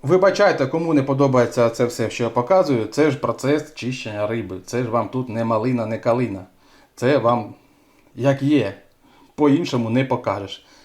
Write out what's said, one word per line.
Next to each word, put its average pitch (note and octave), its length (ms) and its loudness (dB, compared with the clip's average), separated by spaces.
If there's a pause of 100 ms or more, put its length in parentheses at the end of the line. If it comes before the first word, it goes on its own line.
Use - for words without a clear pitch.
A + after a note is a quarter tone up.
вибачайте, F#3 640 2
кому E3 280 -2
не C#3 80 4
подобається B2+ 680 2
це B2 140 -2
все, A2+ 260 -2
що - 140 -4
я A2+ 60 -2
показую, C3 560 2
це D3 240 0
ж C3+ 80 -2
процес C#3+ 560 -2
чищення A2 520 -6
риби. G#2+ 400 -6
Це B2 160 -4
ж A#2 80 -6
вам A2+ 180 -2
тут B2+ 200 -6
не A2+ 160 -4
малина, A2+ 420 0
не A2 120 -4
калина. A2+ 460 -2 (500)
Це C3 240 2
вам A#2 360 0 (600)
як C3+ 280 0
є. C3+ 320 2 (600)
По-іншому C#3 560 2
не C3 140 2
покажеш. G#2 600 -6 (180)